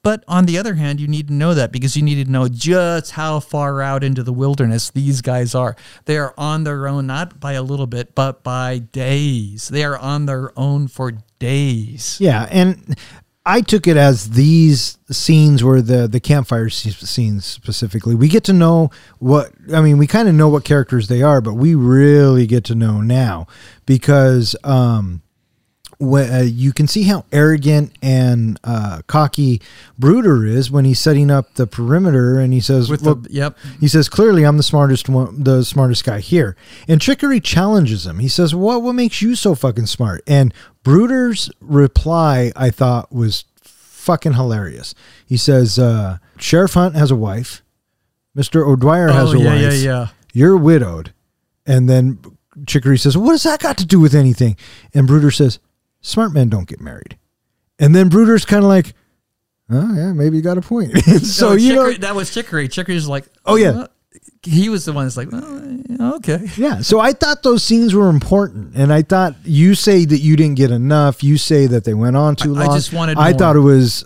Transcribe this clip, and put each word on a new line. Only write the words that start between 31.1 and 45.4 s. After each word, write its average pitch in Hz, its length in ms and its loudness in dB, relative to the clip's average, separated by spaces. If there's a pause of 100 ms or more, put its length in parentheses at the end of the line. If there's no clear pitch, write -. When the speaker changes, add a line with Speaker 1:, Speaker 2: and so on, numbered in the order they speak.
Speaker 2:
up 139 240 -2
the 127 120 -2
perimeter, 131 720 0
and 131 140 0
he 127 60 2
says, 127 300 0
Speaker 1:
With 147 120 -4
the, 151 100 0
Speaker 2:
"Look," 120 180 -4
Speaker 1:
yep. 143 280 -8 (220)
Speaker 2:
he 151 80 2
says, 151 220 2
"Clearly, 196 360 4
I'm 147 120 2
the 143 60 0
smartest 139 460 0
one, 131 340 -2
the 131 200 2
smartest 127 400 0
guy 104 160 -6
here." 123 360 -2 (320)
And 160 140 4
Chicory 277 380 0
challenges 160 640 0
him. 85 140 -10
He 123 80 -2
says, 160 260 -2
"What, 220 280 -2
what 247 120 -4
makes 247 280 -2
you 233 140 0
so 185 200 0
fucking 117 320 -4
smart?" 104 400 -4
And 139 260 2 (300)
Bruder's 233 680 0 (120)
reply, 143 920 0
I 127 140 0
thought, 123 440 -2
was 113 320 -4 (180)
fucking - 720 -6
hilarious. 104 600 -6 (320)
He 127 120 -2
says, 123 420 2